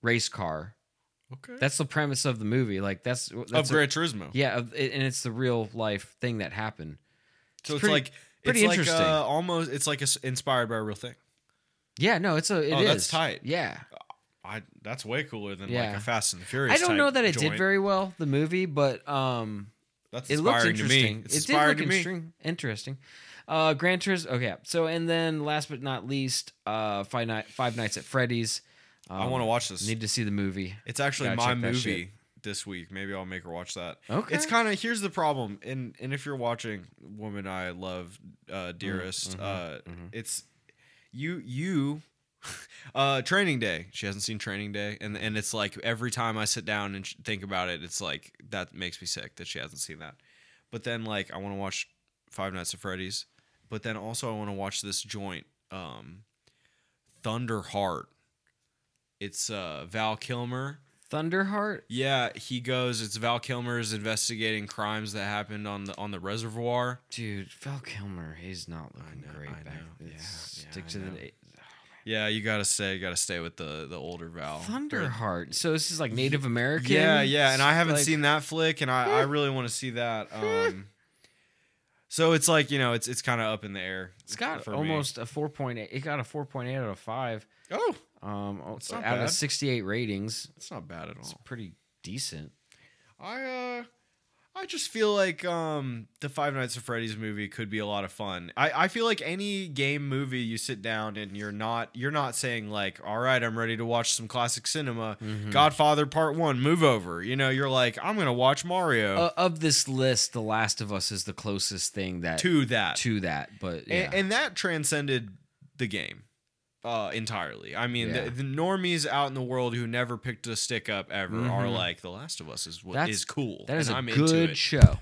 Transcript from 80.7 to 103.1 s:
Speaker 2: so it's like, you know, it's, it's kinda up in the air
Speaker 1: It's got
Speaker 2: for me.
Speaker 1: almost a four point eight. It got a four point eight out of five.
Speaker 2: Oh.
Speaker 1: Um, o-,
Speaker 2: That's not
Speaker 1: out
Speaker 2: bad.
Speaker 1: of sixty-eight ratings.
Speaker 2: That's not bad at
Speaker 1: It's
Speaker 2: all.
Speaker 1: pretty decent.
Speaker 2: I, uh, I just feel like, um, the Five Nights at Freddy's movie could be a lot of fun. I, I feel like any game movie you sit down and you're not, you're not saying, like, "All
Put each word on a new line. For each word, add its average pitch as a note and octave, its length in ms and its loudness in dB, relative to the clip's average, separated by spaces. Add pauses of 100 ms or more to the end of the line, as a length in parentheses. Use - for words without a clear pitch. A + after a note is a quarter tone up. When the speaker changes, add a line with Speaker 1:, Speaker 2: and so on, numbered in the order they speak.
Speaker 2:
so E3 240 6
it's D#3+ 140 6
like, D3+ 240 8
you C#3+ 80 2
know, B2 140 4
it's, A#2 140 0
it's B2 140 -4
kinda A#2+ 220 2
up G#2+ 220 -2
in G2 80 -8
the G2 80 -6
air F#2 300 -6 (120)
Speaker 1:
It's - 120 -10
got D#3+ 280 -4
Speaker 2:
for A2+ 80 -8
me. C3+ 60 -2
Speaker 1:
almost D3+ 400 -2
a A2+ 80 -8
four D3 240 -4
point B2+ 300 -6
eight. G#2+ 120 -10
It C3 100 -6
got D3 180 -4
a A#2+ 40 -4
four D3 220 -6
point B2+ 240 -6
eight C3 60 -4
out B2 140 -2
of F#2+ 100 -8
five. A2+ 460 -4 (260)
Speaker 2:
Oh. G#4+ 240 0 (280)
Speaker 1:
Um, G2+ 420 -4
o-, G2+ 80 -8
Speaker 2:
That's - 180 -10
not - 120 -8
Speaker 1:
out A#2+ 140 0
Speaker 2:
bad. A#2+ 80 0
Speaker 1:
of A#2 60 0
sixty-eight C3+ 500 0
ratings. G#2 720 -2
Speaker 2:
That's - 160 -16
not G#2+ 160 -12
bad D#2+ 220 -12
at - 80 -14
Speaker 1:
It's - 160 -14
Speaker 2:
all. - 100 -20
Speaker 1:
pretty A2 300 -12 (280)
decent. E2 500 -8 (680)
Speaker 2:
I, A#3+ 240 -10
uh, B3 400 -6 (720)
I F#4+ 100 -6
just - 240 -4
feel G#3+ 240 4
like, F#3+ 320 2
um, D3+ 640 -2 (140)
the D3 80 -4
Five C#3+ 260 0
Nights B2+ 220 -2
at A#2+ 60 -10
Freddy's A2+ 340 -4
movie G#2 320 -6
could G#2+ 200 -6
be G#2+ 80 -4
a G#2+ 80 -2
lot G2+ 180 -2
of F#2 80 -6
fun. F2+ 460 -6
I, C#3+ 140 2 (140)
I - 20 0
feel A3+ 180 -2
like A3 180 0
any G3 440 -4
game C#3+ 420 0
movie C3+ 300 -2
you A2+ 180 -2
sit A2 240 -6
down G#2+ 360 -2
and G2+ 200 -8
you're G#2 140 -6
not, A2 420 -2
you're B2 160 -2
not C#3+ 260 0
saying, A#2 360 -2
like, G2+ 340 -2
"All G#2+ 140 -2